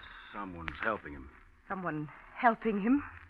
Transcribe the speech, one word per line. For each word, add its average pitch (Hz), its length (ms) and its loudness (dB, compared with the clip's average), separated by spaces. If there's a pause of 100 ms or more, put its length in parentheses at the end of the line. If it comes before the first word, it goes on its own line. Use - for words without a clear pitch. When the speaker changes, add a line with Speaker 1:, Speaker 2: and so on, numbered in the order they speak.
(320)
Speaker 1:
someone's 85 500 -8
helping 101 320 -2
'em. 67 140 -12 (400)
Speaker 2:
Someone 160 400 -2 (260)
helping 226 460 4
him? 262 240 6 (260)